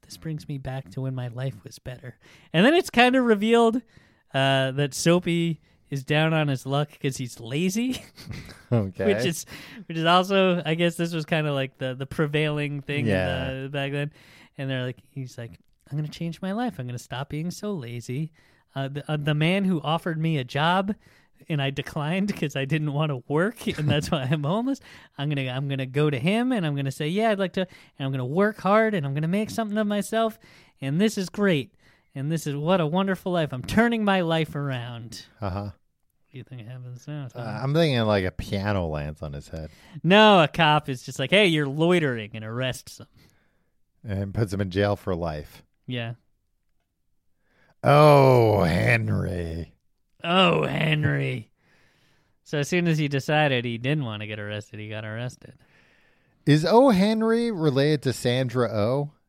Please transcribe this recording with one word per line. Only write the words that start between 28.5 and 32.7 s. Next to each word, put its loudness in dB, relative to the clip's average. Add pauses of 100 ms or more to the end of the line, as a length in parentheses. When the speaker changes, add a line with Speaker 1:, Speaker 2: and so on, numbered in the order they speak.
Speaker 1:
hard, 2
and -2
I'm -4
gonna -2
make 0
something -4
of 0
myself, -2 (440)
and -2
this 2
is -4
great, 2 (420)
and -4
this -2
is -4
what 2